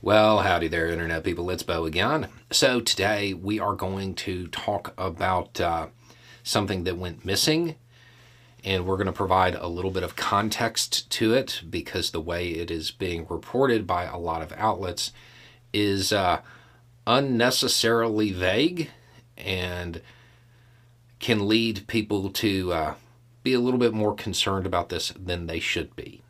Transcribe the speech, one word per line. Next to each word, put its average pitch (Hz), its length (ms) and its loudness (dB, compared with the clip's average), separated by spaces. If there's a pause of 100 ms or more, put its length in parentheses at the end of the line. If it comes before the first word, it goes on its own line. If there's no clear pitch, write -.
Well, 107 360 6
howdy 87 280 2
there, 82 200 0
Internet 82 360 -2
people. 87 280 -2
It's 90 100 -4
Bo 82 240 -2
again. 104 420 0 (220)
So 127 320 4
today 101 540 0
we 98 240 -2
are 98 160 0
going 95 400 -4
to 90 320 -6
talk - 500 -4
about, 92 640 -2
uh, 82 280 -2 (520)
something 95 440 0
that 90 120 -2
went 90 260 -8
missing, 156 520 0 (880)
and 92 240 0
we're 95 100 0
gonna 95 160 0
provide 92 400 4
a - 140 -6
little 90 240 -4
bit 92 100 -2
of 87 140 -6
context - 960 0
to 110 240 2
it - 340 -2
because 87 400 -4
the 82 100 -4
way 87 300 -4
it 82 220 -4
is 80 180 -4
being 85 400 -6
reported 117 560 0
by 90 200 -2
a 85 120 -10
lot 82 240 -4
of 78 160 -10
outlets 98 540 -2 (600)
is, 101 400 0
uh, 92 300 2 (640)
unnecessarily 117 1300 4
vague 127 580 0 (480)
and 87 640 -6 (1160)
can 104 280 2
lead 113 380 2
people 104 460 -2
to, 95 420 0
uh, 78 200 -2 (500)
be 131 100 2
a 123 60 4
little 123 200 2
bit 117 140 4
more 107 220 0
concerned 98 500 -2
about 87 240 0
this 85 260 -4
than 87 300 -6
they 82 140 -4
should - 360 -4
be. - 340 -14